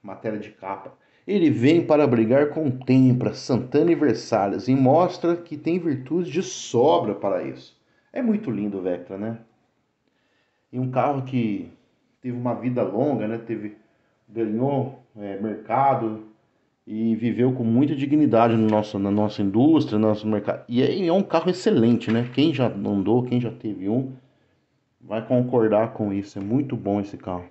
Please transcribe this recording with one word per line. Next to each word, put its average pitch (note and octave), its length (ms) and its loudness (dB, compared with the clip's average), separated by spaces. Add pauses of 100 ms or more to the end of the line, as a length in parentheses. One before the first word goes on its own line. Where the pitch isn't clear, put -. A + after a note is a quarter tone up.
Matéria G#2+ 380 -8
de - 120 -12
capa. - 520 -12 (220)
Ele F3+ 260 2
vem C#3+ 360 4
para D3+ 180 6
brigar B2 440 4
com D#3 200 -4
Tempra, B2+ 640 4
Santana D3 600 0
e - 20 6
Versalhes G2+ 720 0
e C3 80 4
mostra E3+ 640 2
que E3+ 200 -12
tem D#3+ 220 -2
virtudes D#3 500 -4
de D3+ 140 -4
sobra C3 720 0
para F#2 300 -4
isso. - 360 -16 (320)
É C4 80 -6
muito A3 300 -2
lindo G2+ 280 -4
o F#2 40 -8
Vectra, F2+ 340 -6
né? A2 220 -8 (1300)
E B2+ 80 -6
um C3 100 -4
carro C3 320 0
que A2 480 -4 (500)
teve B2 160 -8
uma A#2+ 200 -4
vida B2 260 -2
longa, G#2+ 460 -2
né? A#2 100 -6
Teve, G#2 380 -10 (520)
ganhou, A2+ 760 -4 (120)
é, G2+ 220 -10
mercado A2 840 -2 (600)
e A2 300 0
viveu A#2 380 0
com B2+ 100 -4
muita A#2+ 320 2
dignidade C3 640 4
no A2 100 4
nosso, G#2+ 320 0
na G2 120 0
nossa G#2 320 0
indústria, A#2 580 4
no A2 80 4
nosso G#2+ 180 0
mercado. G#2+ 420 -2
E A#2+ 140 0
é, F#3+ 240 0
é E3 60 2
um F#3+ 100 2
carro E3 260 0
excelente, A#2+ 640 2
né? A#2 240 0
Quem D3+ 180 2
já B2 140 0
andou, G#2 560 0
quem B2 180 0
já A#2 120 -4
teve F#2+ 360 -8
um, B2+ 240 -2 (880)
vai A2 240 -8
concordar B2 680 2
com G#2 200 -4
isso. G2 240 -6
É G2+ 60 -10
muito C3 320 -2
bom G2+ 260 -2
esse - 160 -8
carro. F2+ 340 -8